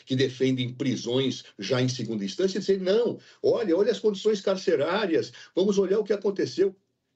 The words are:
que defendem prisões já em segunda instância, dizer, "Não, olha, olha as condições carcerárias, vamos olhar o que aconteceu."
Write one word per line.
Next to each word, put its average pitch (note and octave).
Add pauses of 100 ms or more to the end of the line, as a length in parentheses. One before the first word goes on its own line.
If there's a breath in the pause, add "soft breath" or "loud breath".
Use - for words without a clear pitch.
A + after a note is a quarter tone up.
que C3
defendem B2+
prisões B2 (140 loud breath)
já G2+
em B2+
segunda G#2+
instância, F#3+
dizer, G3
"Não, G3+ (240 loud breath)
olha, F3+
olha G#3+
as G3
condições G#3+
carcerárias, E3+ (220 loud breath)
vamos F#3+
olhar G3
o G#3
que G#3+
aconteceu." G3 (420)